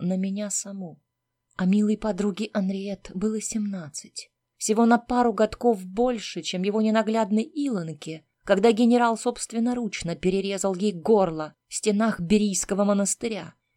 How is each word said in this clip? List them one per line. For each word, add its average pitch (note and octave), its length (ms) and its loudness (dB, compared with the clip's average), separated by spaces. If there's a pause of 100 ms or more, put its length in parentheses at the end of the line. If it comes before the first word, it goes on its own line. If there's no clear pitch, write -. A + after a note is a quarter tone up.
на F#3 160 -2
меня G3 320 -4
саму. G3 520 -10 (540)
А F#3 100 -2
милой G#3 320 4
подруге G3+ 540 -2
Анриет G3 600 -4
было G#3+ 260 -2
семнадцать, G3 880 -8 (280)
всего A3 280 2
на A#3 120 6
пару A#3+ 340 2
годков G#3+ 540 0
больше, G#3+ 560 -2
чем F3+ 220 -4
его G3+ 180 0
ненаглядной A3 760 2
Илонке, E3 680 -6 (180)
когда G3+ 300 6
генерал A#3 440 4
собственноручно A#3 1000 -4
перерезал G3 580 0
ей G3+ 160 0
горло E3+ 640 2 (140)
в - 60 -10
стенах G#3+ 440 0
Берийского G3+ 640 2
монастыря, G3+ 680 -2 (240)